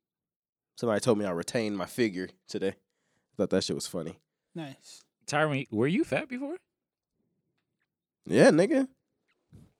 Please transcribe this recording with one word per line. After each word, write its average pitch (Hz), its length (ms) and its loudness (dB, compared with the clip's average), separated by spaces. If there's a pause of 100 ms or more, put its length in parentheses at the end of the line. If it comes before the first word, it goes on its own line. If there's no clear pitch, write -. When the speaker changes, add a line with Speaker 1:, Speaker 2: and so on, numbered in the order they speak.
(760)
Speaker 1:
Somebody 110 240 0
told 113 160 4
me 104 80 -2
I 92 60 -4
retained 101 460 -4
my 90 80 -6
figure 92 440 -2 (180)
today. 95 280 -4 (600)
Thought 95 140 0
that 95 140 2
shit 82 120 -4
was 71 120 -8
funny. 85 300 -10 (360)
Speaker 2:
Nice. - 500 -16 (240)
Speaker 3:
Tyron, 147 440 -2
were 113 160 2
you 220 160 0
fat 214 260 -4
before? 277 280 -10 (1700)
Speaker 1:
Yeah, 147 260 8
nigga. 262 360 4 (920)